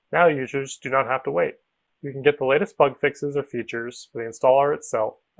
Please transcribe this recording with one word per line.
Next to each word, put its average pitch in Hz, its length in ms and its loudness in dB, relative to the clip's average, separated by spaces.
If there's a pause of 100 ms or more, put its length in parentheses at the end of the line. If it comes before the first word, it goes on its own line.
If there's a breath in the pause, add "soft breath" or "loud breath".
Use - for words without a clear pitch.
(120)
Now 170 160 6
users 135 500 -2
do - 120 -10
not 131 180 0
have 131 160 -2
to - 80 -4
wait. 170 240 -2 (460)
You 143 100 -10
can 135 100 -10
get 143 160 2
the 135 80 -2
latest 156 320 0
bug 139 220 2
fixes 143 360 -2
or 143 80 -2
features 120 680 -10
for 117 100 -10
the 113 80 -8
installer 139 460 4
itself 113 400 -4 (240)